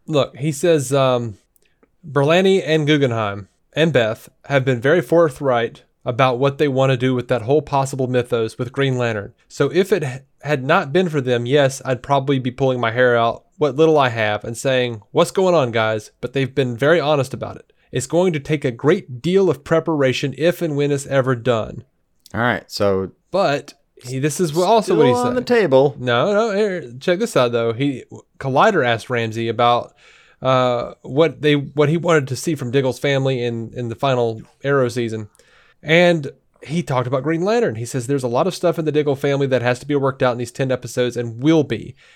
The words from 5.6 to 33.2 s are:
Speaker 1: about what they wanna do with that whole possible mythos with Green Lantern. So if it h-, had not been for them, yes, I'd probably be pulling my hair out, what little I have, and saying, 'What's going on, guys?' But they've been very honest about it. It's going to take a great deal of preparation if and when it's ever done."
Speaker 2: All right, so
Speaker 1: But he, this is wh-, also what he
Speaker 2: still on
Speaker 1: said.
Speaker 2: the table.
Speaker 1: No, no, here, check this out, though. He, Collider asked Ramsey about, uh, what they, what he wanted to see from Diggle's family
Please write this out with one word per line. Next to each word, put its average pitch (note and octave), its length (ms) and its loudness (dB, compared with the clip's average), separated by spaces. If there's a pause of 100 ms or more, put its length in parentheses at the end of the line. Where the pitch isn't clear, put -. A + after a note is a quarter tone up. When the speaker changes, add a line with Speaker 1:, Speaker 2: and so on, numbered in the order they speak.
Speaker 1:
about B2+ 340 0
what C#3 200 0
they D#3+ 100 2
wanna C3 280 2
do B2+ 180 0
with B2 140 -4
that A#2+ 140 -2
whole C#3+ 200 2
possible C3+ 460 -2
mythos A#2+ 500 -2
with C3 140 -8
Green C3+ 260 0
Lantern. A2+ 340 -4 (160)
So C#3+ 240 -2
if F#3+ 200 2
it F3+ 100 0
h-, C3+ 200 -10 (200)
had C#3 220 -2
not D3+ 280 0
been F3+ 160 2
for D3+ 120 -2
them, A#2+ 260 0
yes, C3+ 380 2
I'd C3 180 -4
probably C#3 380 0
be B2 100 -4
pulling C3 300 -2
my A#2 100 0
hair B2 260 4
out, A#2 280 0 (120)
what C#3+ 200 0
little D#3+ 200 6
I C3+ 120 4
have, G#2+ 360 -2
and A#2 140 -8
saying, B2 420 -2 (120)
'What's E3 180 2
going F#3 240 2
on, C3+ 160 2
guys?' A2 400 -2 (100)
But - 120 -8
they've C3+ 200 -4
been B2 240 -2
very D3 220 4
honest C#3+ 340 0
about G#2 240 -10
it. - 160 -20 (200)
It's C3 160 -4
going F3+ 240 2
to D3+ 80 -4
take C#3+ 240 -4
a C3+ 80 0
great C3 500 -2
deal F#3 260 2
of D3 140 -2
preparation D3+ 760 0
if E3 240 0
and D#3 160 -4
when C#3+ 140 0
it's C#3 160 -4
ever C3+ 300 0
done." A2+ 480 -2 (500)
Speaker 2:
All G#2 60 -4
right, A#2 280 -2
so F#2+ 440 0 (180)
Speaker 1:
But D#3+ 440 -2 (280)
he, C3 160 -8
this D3 220 -2
is E3+ 100 0
wh-, E3+ 160 0
also G#3 300 2
what - 100 6
he B3 60 4
Speaker 2:
still B3 160 0
on B3 80 -2
Speaker 1:
said. B3 100 -4
Speaker 2:
the B3 80 2
table. C#3 460 4
Speaker 1:
No, B2 320 0
no, G#3 240 0
here, F3+ 420 -4
check F3+ 220 -2
this A#3 160 -2
out, B2 160 2
though. A#2 220 0
He, C3+ 280 -4 (380)
Collider D3+ 440 2
asked A#2 240 -2
Ramsey A2+ 400 -4
about, A#2+ 460 0 (460)
uh, B2+ 600 0
what C3+ 400 0
they, D3 120 4
what C#3+ 340 0
he E3 80 2
wanted D#3 300 2
to B2+ 80 -6
see D#3+ 220 -4
from B2 160 -6
Diggle's C3 260 0
family C3+ 460 0